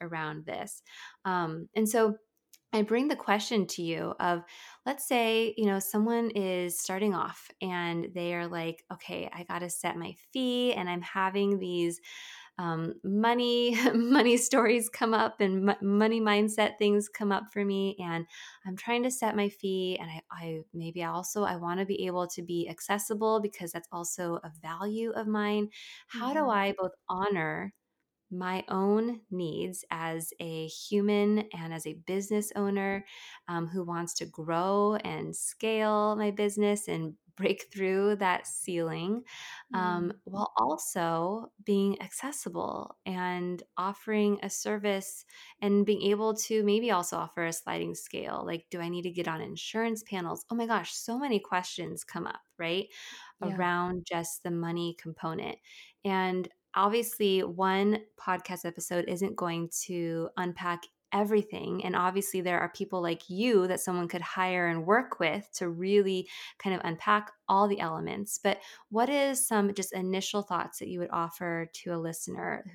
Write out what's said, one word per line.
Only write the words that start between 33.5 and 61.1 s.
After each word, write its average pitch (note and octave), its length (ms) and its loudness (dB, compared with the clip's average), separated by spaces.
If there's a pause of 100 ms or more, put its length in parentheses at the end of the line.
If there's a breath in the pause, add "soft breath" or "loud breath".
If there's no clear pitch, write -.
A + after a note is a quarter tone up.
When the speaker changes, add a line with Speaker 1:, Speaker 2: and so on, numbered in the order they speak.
Speaker 1:
who F3+ 160 -4
wants E3+ 320 -4
to E3 100 -4
grow F#3+ 680 2
and D#3+ 400 -4
scale G#3+ 800 2
my G#3 160 2
business G#3 560 2
and D#3+ 260 -2 (240)
break F#3+ 340 0
through G3 440 2
that F#3+ 320 0
ceiling, E3+ 760 -2 (500 loud breath)
um, F3+ 360 0
Speaker 2:
Mm. G3+ 140 -8
Speaker 1:
while G3 340 -4
also G3+ 920 0 (120)
being G3 380 2
accessible - 1040 -6
and F3+ 560 -4 (160)
offering G3+ 640 2
a G3 80 -6
service G3+ 760 -2 (380 loud breath)
and G3+ 240 6
being G#3 160 2
able G#3 320 2
to G#3+ 300 0
maybe G#3+ 260 4
also F3 260 0
offer E3 300 -4
a E3 80 -2
sliding E3+ 400 -4
scale. - 500 -6
Like, E3 280 -6
do F3 100 -6
I E3+ 80 -4
need F3 140 -4
to F3+ 80 -4
get F3 160 -2
on D#3+ 120 -4
insurance A3 640 -4
panels? E3+ 480 -6
Oh A#3 60 -4
my A#3 100 0
gosh, G#3 300 -2
so A#3+ 240 -6
many C4 200 0
questions F3+ 640 -6
come E3+ 220 -8
up, - 160 -8 (160)
right, E3+ 300 -2 (520 loud breath)
Speaker 2:
Yeah. F#3+ 160 -2
Speaker 1:
around F3 500 0
just E3+ 360 -4
the F3+ 80 -6
money E3+ 480 -2
component. - 600 -8 (440 loud breath)
And F#3 440 0 (260)
obviously, G#3 680 4
one F#3+ 600 2 (160)
podcast F#3 460 -4
episode F3 420 -2
isn't F#3 280 -2
going E3+ 340 -2 (160)
to E3 520 -2
unpack F3 480 -4 (280)